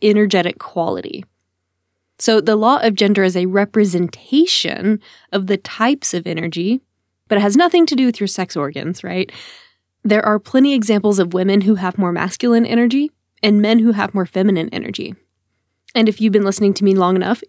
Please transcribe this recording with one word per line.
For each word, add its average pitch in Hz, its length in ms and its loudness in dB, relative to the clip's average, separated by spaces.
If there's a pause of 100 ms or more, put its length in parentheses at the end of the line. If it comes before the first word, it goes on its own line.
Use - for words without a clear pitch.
energetic 208 580 2
quality. - 640 -8 (960)
So 220 220 2
the 208 160 2
law 240 240 2
of 226 140 0
gender 196 280 2
is 185 140 0
a 180 80 -2
representation 202 1500 -2 (320)
of 196 160 -4
the 202 80 0
types 240 580 -2
of 175 140 -6
energy, 170 540 -4 (480)
but 208 80 2
it 202 40 2
has 202 140 2
nothing 339 300 4
to 302 100 -2
do 262 100 2
with 240 140 0
your 202 80 -2
sex 185 300 -6
organs, 147 480 -6
right? 185 260 -6 (720)
There 214 220 2
are 214 140 2
plenty 269 340 2
examples 208 460 0
of 175 160 -2
women 196 260 2
who 208 140 2
have 185 240 -4
more 180 120 0
masculine 233 540 0
energy 247 460 0 (320)
and 208 180 4
men 214 160 4
who 226 140 4
have 208 240 -2
more 190 100 -2
feminine 190 440 0
energy. - 440 -10 (800)
And 226 160 2
if 214 100 -2
you've 214 140 0
been 202 100 2
listening 196 300 0
to 196 100 -8
me 196 120 4
long 185 200 2
enough, 185 340 -2